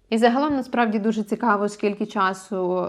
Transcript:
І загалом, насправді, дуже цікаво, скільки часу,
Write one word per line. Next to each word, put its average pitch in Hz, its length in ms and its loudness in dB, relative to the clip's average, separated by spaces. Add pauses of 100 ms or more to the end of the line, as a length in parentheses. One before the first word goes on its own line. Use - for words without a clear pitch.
(100)
І 226 80 2
загалом, 269 380 4
насправді, 240 420 0
дуже 220 240 0
цікаво, 208 460 0
скільки 202 380 -4
часу, 190 840 -2